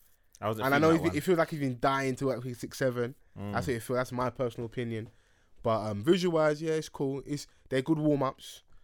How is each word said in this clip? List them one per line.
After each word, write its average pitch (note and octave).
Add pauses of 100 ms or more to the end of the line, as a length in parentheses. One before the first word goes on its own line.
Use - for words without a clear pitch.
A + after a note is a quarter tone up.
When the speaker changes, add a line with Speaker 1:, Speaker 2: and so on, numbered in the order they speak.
(400)
Speaker 1:
I G#2
wasn't A2
Speaker 2:
And C#3
I C#3+
Speaker 1:
feeling D#3+
Speaker 2:
know E3
Speaker 1:
that -
Speaker 2:
if, E3
Speaker 1:
one. -
Speaker 2:
it C#3+
feels F3+
like D#3+
he's D#3+
been C3
dying C3+
to C#3
work B2
with B2
Six -
Seven. B2 (240)
Speaker 1:
Mm. G2+
Speaker 2:
That's G2+
what B2
it A2
feels. B2
That's B2
my B2+
personal A#2+
opinion. A2+ (540)
But, A2+ (100)
um, G2+
visual-wise, D#3+
yeah, D#3+
it's D#3
cool. C#3
It's, C#3+ (200)
they're B2+
good D#3
warm-ups. C#3+ (220)